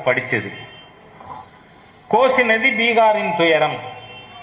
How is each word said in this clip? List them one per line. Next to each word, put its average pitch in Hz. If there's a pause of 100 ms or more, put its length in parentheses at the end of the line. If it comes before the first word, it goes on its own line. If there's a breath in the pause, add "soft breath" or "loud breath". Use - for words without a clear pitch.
படிச்சது, 120 (1600)
"கோசி 247
நதி 226
பீகாரின் 214
துயரம்" 151 (640)